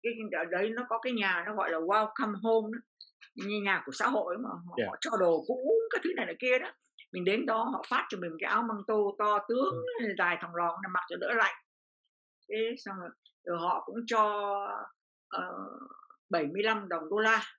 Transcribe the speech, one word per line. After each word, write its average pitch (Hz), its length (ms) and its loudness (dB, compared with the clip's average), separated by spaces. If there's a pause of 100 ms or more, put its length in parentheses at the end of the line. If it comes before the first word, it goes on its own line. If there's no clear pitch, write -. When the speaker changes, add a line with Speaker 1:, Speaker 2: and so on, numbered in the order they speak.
Speaker 1:
cái, 233 100 0 (280)
ở 170 100 0
đấy 196 200 2
nó 233 180 -4
có 339 100 0
cái 254 140 -2
nhà 190 340 0
nó 214 80 -6
gọi 190 160 0
là 160 80 0
welcome 214 640 0
home 220 300 4
đó. 240 60 -6 (560)
Như 202 300 -4
nhà 190 220 2
của - 60 -10
xã 202 160 0
hội 175 300 0
mà, 254 100 -8 (200)
họ, - 100 -14
Speaker 2:
Dạ. 107 100 2
Speaker 1:
họ - 120 -6
cho 320 100 -2 (100)
đồ 170 260 6
cũ 262 260 2 (180)
các 466 140 0
thứ 339 120 4
này - 100 -2
này 170 140 -6
kia 254 180 4
đó. - 140 -4 (400)
Mình 180 120 -4
đến 202 220 2
đó 220 260 2
họ - 160 -4
phát 247 220 0
cho 190 80 -6
mình 175 120 -4 (100)
cái 160 100 -2
áo 233 120 4
măng 220 240 -4
tô 208 320 2
to 208 200 4 (100)
tướng, 269 260 2 (260)
Speaker 2:
Ừ. 208 180 0
Speaker 1:
dài 175 220 2
thòng 175 140 -10
lòn 170 280 0
để 190 120 -8
mặc 180 140 2
cho 175 120 -6
đỡ 196 140 0
lạnh. 214 200 4 (960)
Thế 226 260 -2 (100)
xong 196 160 -8
rồi, 175 100 -10 (340)
rồi 170 160 -2
họ 175 260 0
cũng 202 100 -8 (100)
cho, 208 460 2 (760)
ờ, 180 140 -4 (880)
bảy 160 160 2
mươi 180 160 -2
lăm 214 260 2
đồng 165 220 -2
đô 202 80 2
la. 220 240 6 (160)